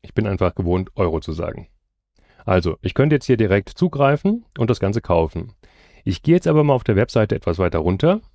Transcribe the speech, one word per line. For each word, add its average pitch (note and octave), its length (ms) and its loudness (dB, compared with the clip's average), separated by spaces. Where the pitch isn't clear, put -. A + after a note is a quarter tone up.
Ich - 100 -20
bin G#2+ 140 -2
einfach F#2+ 280 -2
gewohnt, F2+ 400 -2
Euro E2 260 -2
zu E2 120 -10
sagen. - 360 -10
Also, F2+ 360 0
ich - 140 -6
könnte D3 220 2
jetzt B2+ 80 -2
hier B2 120 2
direkt G#2 340 0
zugreifen D#3+ 720 0
und A#2+ 140 0
das A#2 80 0
Ganze G2+ 220 -2
kaufen. E2 540 -2
Ich - 180 -4
gehe E3 140 4
jetzt F3+ 100 0
aber D3+ 160 4
mal D3 120 4
auf B2 100 -2
der A2 100 2
Webseite G#2+ 400 2
etwas F2 240 -4
weiter E2+ 220 0
runter. A#2 400 0